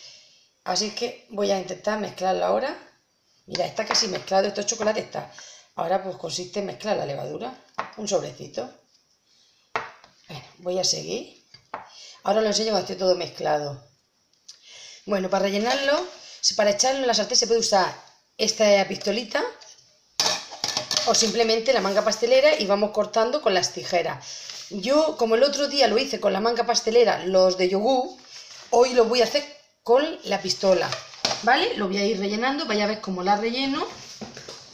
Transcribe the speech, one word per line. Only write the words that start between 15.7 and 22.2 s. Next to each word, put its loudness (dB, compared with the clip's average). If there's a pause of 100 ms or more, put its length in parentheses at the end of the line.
para 4
echarlo 2
en 0
la 2
sartén -2
se 2
puede 4
usar 2 (420)
esta 4
pistolita -4 (1600)
o 4
simplemente 2
la 2
manga 0
pastelera 4